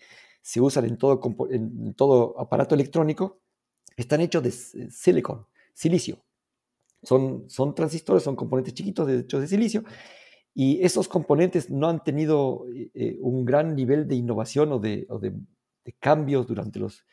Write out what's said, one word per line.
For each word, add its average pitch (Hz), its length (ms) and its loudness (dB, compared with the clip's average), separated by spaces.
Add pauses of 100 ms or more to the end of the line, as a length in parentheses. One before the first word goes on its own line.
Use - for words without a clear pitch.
(400)
se - 220 -2
usan 131 240 2
en 113 140 -4
todo 135 200 4
compo-, 131 300 -4
en 113 460 -6
todo 127 440 4
aparato - 360 0
electrónico, 156 640 0 (560)
están 151 240 0
hechos 170 220 0
de 120 60 0
s-, - 420 -10
silicon, - 560 0 (260)
silicio. - 500 -2 (800)
Son, 131 460 0
son 143 240 -2
transistores, 160 500 0
son 135 120 -4
componentes 131 380 -4
chiquitos 185 340 -4
de, 127 120 0
hechos 135 220 -4
de 143 60 -4
silicio, 214 360 0 (720)
y 147 300 2
esos 180 240 2
componentes 165 640 2
no 139 180 0
han 170 160 -2
tenido, 147 600 0 (100)
eh, 127 180 -12
eh, 117 280 -4
un 127 240 -2
gran 151 300 2
nivel 139 320 2
de 135 80 0
innovación 120 580 0
o 120 60 -2
de, 104 300 -4
o 107 80 -8
de, 104 140 -6 (540)
de - 140 -16
cambios 139 460 2
durante 104 320 -6
los, 101 360 -8